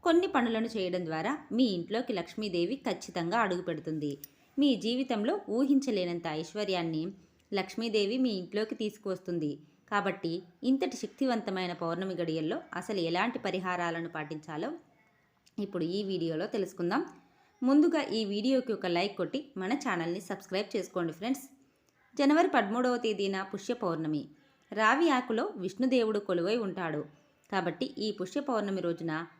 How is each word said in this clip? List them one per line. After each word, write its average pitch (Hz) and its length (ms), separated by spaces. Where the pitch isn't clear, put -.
కొన్ని 349 240
పనులను 226 400
చేయడం 180 380
ద్వారా 165 320
మీ 233 120
ఇంట్లోకి 208 500
లక్ష్మీదేవి 180 600
ఖచ్చితంగా 180 640
అడుగుపెడుతుంది. 160 800
మీ 277 160
జీవితంలో 247 760
ఊహించలేనంత 214 760
ఐశ్వర్యాన్ని 165 800
లక్ష్మీదేవి 208 640
మీ 262 120
ఇంట్లోకి 202 460
తీసుకువస్తుంది. 180 840
కాబట్టి 185 520
ఇంతటి 269 340
శక్తివంతమైన 208 760
పౌర్ణమి 170 420
గడియల్లో 165 460
అసలు 185 260
ఎలాంటి 180 400
పరిహారాలను 175 680
పాటించాలో 156 600
ఇప్పుడు 190 240
ఈ 185 200
వీడియోలో 170 440
తెలుసుకుందాం. 202 580
ముందుగా 294 380
ఈ 220 240
వీడియోకి 226 480
ఒక 190 120
లైక్ 180 320
కొట్టి 262 280
మన 190 160
ఛానల్ని 185 480
సబ్స్క్రైబ్ 196 560
చేసుకోండి 170 360
ఫ్రెండ్స్. 233 300
జనవరి 294 380
పదమూడవ 240 420
తేదీన 196 440
పుష్య 196 320
పౌర్ణమి. 160 520
రావి 233 360
ఆకులో 247 460
విష్ణుదేవుడు 220 640
కొలువై 190 380
ఉంటాడు. 165 480
కాబట్టి 175 340
ఈ 214 140
పుష్య 190 300
పౌర్ణమి 202 400
రోజున 165 440